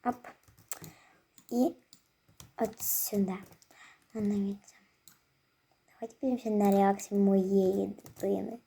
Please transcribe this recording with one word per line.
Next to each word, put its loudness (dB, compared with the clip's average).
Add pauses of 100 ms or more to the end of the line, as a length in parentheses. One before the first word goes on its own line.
Оп. -6 (1200)
І 2 (840)
от -6
сюди. -2 (800)
Ну, -8
навіть. -4 (1120)
Давайте -16
подивимося -2
на 4
реакцію 2
моєї 2
дитини. -6